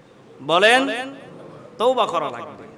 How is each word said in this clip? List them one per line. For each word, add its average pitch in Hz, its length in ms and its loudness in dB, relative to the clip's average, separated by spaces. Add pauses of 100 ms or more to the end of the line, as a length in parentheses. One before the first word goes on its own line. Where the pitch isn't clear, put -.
(420)
বলেন? 214 460 4 (920)
তওবা 240 280 2
করা 156 240 -4
লাগবে। 127 340 -16 (140)